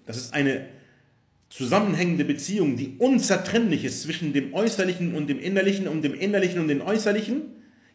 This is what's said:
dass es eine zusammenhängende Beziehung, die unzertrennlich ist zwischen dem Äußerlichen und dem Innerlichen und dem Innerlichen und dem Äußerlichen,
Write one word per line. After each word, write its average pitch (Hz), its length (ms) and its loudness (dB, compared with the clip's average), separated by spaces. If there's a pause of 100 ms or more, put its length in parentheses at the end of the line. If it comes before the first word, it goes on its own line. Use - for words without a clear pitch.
dass 113 100 -8
es - 160 -10
eine 139 320 0 (840)
zusammenhängende 170 760 2
Beziehung, 151 500 0
die 131 220 -6
unzertrennlich 214 880 2
ist - 160 -4
zwischen 156 320 -4
dem 139 220 0
Äußerlichen 185 580 0
und 147 140 -2
dem 139 120 0
Innerlichen 196 480 0
und 156 140 -2
dem 143 140 0
Innerlichen 185 440 0
und 160 100 0
dem 139 120 2
Äußerlichen, 214 600 0 (520)